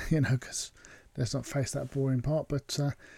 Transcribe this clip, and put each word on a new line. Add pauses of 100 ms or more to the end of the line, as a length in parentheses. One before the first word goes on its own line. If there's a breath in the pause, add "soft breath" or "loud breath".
<laughs>
you
know,
'cause (440 loud breath)
let's
not
face
that
boring
part.
But,
uh, (260 loud breath)